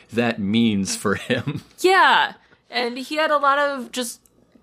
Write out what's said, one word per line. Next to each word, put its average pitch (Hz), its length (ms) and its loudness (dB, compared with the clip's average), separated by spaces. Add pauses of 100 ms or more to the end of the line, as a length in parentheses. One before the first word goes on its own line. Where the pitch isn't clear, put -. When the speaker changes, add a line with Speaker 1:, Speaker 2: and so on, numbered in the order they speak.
(120)
Speaker 1:
that 117 280 0
means 104 560 0
for 98 180 -2
him. - 560 -4
<laughs> - 100 -20
Speaker 2:
Yeah, 302 520 4 (380)
and 247 280 -4
he 269 180 -8
had 311 140 0
a 294 80 2
lot 277 200 2
of 277 340 -4
just 247 280 -6 (420)